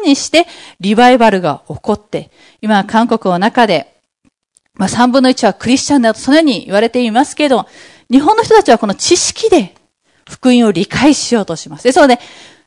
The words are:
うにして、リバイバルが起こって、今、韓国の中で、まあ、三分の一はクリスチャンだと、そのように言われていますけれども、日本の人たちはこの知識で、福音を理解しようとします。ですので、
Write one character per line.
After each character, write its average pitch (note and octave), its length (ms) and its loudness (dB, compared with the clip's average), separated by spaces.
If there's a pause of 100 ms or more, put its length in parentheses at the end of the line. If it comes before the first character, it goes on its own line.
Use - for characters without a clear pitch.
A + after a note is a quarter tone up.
う G4+ 40 -6
に C#4 80 2
し - 140 -4
て、 E4 180 0 (320)
リ G3 160 -4
バ B3 140 4
イ B3+ 80 4
バ A3+ 140 2
ル F#3+ 100 -2
が D3+ 280 -6
起 D3+ 80 -14
こ - 180 -6
っ G#3 40 -6
て、 - 320 -12 (300)
今、 G#3+ 240 0
韓 A3 240 0
国 A3 240 -2
の F3 60 -2
中 A3+ 280 0
で、 E3+ 280 -4 (800)
ま G3 100 -6
あ、 F#3+ 60 -2
三 B3 200 0
分 C4 120 0
の B3+ 80 2
一 - 140 -2
は G3 100 0
ク - 160 -8
リ C4 80 2
ス - 80 -8
チ D4 80 0
ャ C#4+ 40 2
ン B3 40 0
だ A3+ 100 0
と、 - 80 -16
そ B3+ 120 -4
の D4 40 4
よ E4 60 4
う - 20 0
に B3 220 -4
言 - 80 -6
わ G#3 80 0
れ A#3 80 0
て B3 120 -4
い A#3 80 -4
ま A#3 140 0
す - 100 -12
け D4+ 100 -4
れ D4 40 0
ど C4 80 0
も、 F3+ 100 -4 (440)
日 B3+ 100 4
本 F4 160 0
の A4+ 60 2
人 A4 120 0
た G#4 80 6
ち - 80 0
は A#3 60 4
こ G#3+ 100 -4
の G3 80 -4
知 - 220 -2
識 - 320 -4
で、 C4+ 260 0 (540)
福 - 220 -2
音 A#3+ 160 2
を G#3 60 2
理 E3 120 -4
解 C4+ 300 0
し - 200 -6
よ G#3+ 80 0
う F#3 40 -12
と E3 100 -8
し - 140 -16
ま D3 80 -16
す。 - 60 -10
で B3 80 0
す E4+ 80 2
の D4 60 6
で、 A#3+ 140 2 (460)